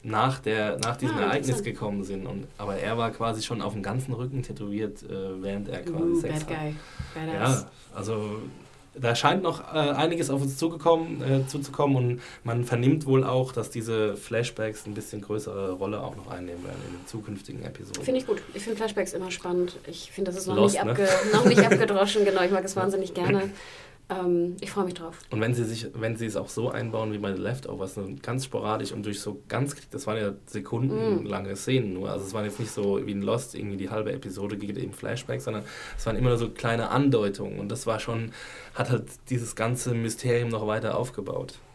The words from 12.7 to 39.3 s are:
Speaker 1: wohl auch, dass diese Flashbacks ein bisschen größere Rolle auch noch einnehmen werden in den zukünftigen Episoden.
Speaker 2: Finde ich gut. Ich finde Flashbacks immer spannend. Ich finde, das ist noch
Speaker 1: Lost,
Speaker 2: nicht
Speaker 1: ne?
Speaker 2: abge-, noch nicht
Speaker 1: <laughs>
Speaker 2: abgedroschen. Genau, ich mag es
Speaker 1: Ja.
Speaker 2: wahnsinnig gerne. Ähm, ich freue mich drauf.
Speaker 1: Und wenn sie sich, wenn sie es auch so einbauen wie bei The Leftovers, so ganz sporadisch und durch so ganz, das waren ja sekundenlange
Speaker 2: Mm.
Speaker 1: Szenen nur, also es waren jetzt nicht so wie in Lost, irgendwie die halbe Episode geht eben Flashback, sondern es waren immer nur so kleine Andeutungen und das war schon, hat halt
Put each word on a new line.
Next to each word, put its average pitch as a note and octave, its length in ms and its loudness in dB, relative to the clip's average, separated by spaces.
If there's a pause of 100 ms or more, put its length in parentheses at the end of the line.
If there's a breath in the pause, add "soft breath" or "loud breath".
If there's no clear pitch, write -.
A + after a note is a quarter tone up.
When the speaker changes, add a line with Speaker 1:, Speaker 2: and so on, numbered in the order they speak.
Speaker 1:
wohl C3+ 200 6
auch, B2+ 260 2
dass A2 180 -4
diese A2 460 0
Flashbacks A2 720 -4
ein G#2+ 80 -8
bisschen G#2+ 260 -8
größere G2 540 -4
Rolle G2 280 -2
auch - 140 -6
noch - 160 -12
einnehmen F2+ 320 -8
werden F#2 240 -8
in F2+ 140 -10
den - 40 -16
zukünftigen - 600 -10
Episoden. - 380 -10
Speaker 2:
Finde C4 180 2
ich - 60 -10
gut. G3+ 140 0 (120)
Ich - 100 -8
finde A3 140 -2
Flashbacks G#3 340 0
immer F#3 200 -4
spannend. F3+ 440 0 (100)
Ich - 280 -12
finde, F#3+ 180 -2
das F#3 80 -6
ist - 80 -4
noch - 80 0
Speaker 1:
Lost, G3+ 200 8
Speaker 2:
nicht G3+ 100 2
Speaker 1:
ne? - 60 2
Speaker 2:
abge-, F#3+ 440 6
noch A#3 80 8
nicht G#3+ 160 12
Speaker 1:
<laughs> G3 60 10
Speaker 2:
abgedroschen. G3+ 580 6
Genau, F#3+ 200 6
ich F#3 80 4
mag F#3+ 120 4
es F#3+ 120 -6
Speaker 1:
Ja. F#3 80 2
Speaker 2:
wahnsinnig F#3+ 300 0
gerne. G3 360 2 (580 loud breath)
Ähm, F3+ 540 2
ich - 80 -6
freue G3 160 0
mich F3 80 -4
drauf. E3+ 240 -12 (140)
Speaker 1:
Und G#2+ 100 0
wenn A#2+ 140 4
sie A#2+ 80 2
sich, A2+ 320 -4
wenn A2+ 200 -2
sie A2+ 120 -4
es G2+ 80 -4
auch G2+ 120 -2
so A#2 220 -2
einbauen A2 420 -2
wie G#2 60 -4
bei G2+ 180 -2
The F#2 60 -4
Leftovers, G2+ 540 -6
so G2 120 -6 (140)
ganz C3 240 -4
sporadisch G#2+ 460 -2
und G#2 120 -6
durch G2+ 160 -4
so G#2 280 -8
ganz, C#3 280 -2 (140)
das - 160 -10
waren G#2+ 120 -2
ja G#2 140 0 (140)
sekundenlange A2+ 1080 0
Speaker 2:
Mm. - 20 -4
Speaker 1:
Szenen A#2+ 400 2
nur, G2 160 -4
also G2 120 -4
es F#2+ 120 -8
waren G#2+ 100 0
jetzt G2+ 140 -6
nicht A2 120 -4
so G2 320 2
wie G#2 100 -4
in G2+ 100 -2
Lost, A2+ 320 -2
irgendwie G2+ 220 -6
die F#2+ 120 -4
halbe G#2+ 240 -2
Episode G2 440 -6
geht G2+ 200 -6
eben G2 160 -6
Flashback, B2 480 -6
sondern A2 220 -4 (340 loud breath)
es - 80 -4
waren A2 120 0
immer B2+ 120 4
nur A#2+ 80 6
so A#2 120 0
kleine A#2 400 0
Andeutungen G#2 720 4
und G2+ 100 -4
das A2+ 180 -4
war G#2+ 120 0
schon, A2+ 320 -4 (440 loud breath)
hat B2 160 2
halt A#2 140 2 (260)